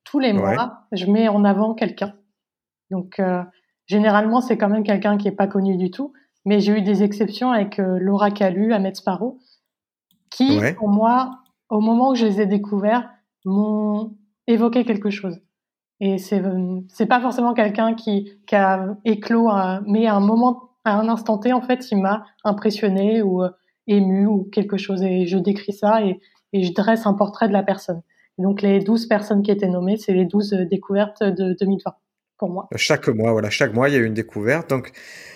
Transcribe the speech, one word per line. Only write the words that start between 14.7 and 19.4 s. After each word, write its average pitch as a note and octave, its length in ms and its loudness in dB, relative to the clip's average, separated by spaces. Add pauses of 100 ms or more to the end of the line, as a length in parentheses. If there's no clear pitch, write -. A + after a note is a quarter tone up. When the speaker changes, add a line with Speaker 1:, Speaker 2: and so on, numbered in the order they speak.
Speaker 1:
quelque G#3+ 240 -2
chose. F#3+ 320 -6 (600)
Et G3 180 0
c'est, G3 260 -2
euh, F#3 440 -4
c'est - 180 -2
pas B3 140 2
forcément A#3+ 340 -2
quelqu'un A3+ 400 0
qui, G3+ 380 -2 (120)
qui G#3+ 120 0
a F#3+ 480 0
éclos, A3+ 440 0